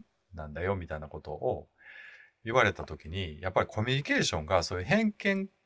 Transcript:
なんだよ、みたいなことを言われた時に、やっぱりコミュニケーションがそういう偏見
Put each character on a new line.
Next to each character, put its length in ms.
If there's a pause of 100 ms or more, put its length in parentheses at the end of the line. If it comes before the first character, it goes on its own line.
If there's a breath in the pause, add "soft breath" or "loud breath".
(340)
な 140
ん 60
だ 100
よ、 120
み 120
た 100
い 20
な 80
こ 140
と 100
を 360 (760 loud breath)
言 100
わ 100
れ 100
た 120
時 240
に、 320
や 80
っ 20
ぱ 100
り 60
コ 160
ミ 100
ュ 40
ニ 60
ケ 140
ー 60
シ 120
ョ 40
ン 60
が 180
そ 140
う 20
い 40
う 20
偏 260
見 380 (160)